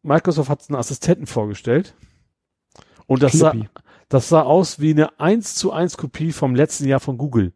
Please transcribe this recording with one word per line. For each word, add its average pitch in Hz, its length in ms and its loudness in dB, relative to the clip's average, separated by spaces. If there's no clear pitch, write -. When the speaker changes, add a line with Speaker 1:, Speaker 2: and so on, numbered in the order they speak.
Speaker 1:
Microsoft 147 460 0
hat 147 200 -4
einen 147 80 -4
Assistenten 139 480 -2
vorgestellt. 117 720 -4
Und 131 160 2
das 131 100 2
sah, 156 180 4
Speaker 2:
Clippy. 110 180 -6
Speaker 1:
das 131 200 0
sah 160 120 6
aus 156 380 2
wie 156 120 2
eine 151 280 2
eins 208 360 0
zu - 160 -2
eins 175 260 -4
Kopie 156 340 -6
vom 135 240 -2
letzten 143 320 0
Jahr 135 120 2
von 127 180 -6
Google. 120 380 0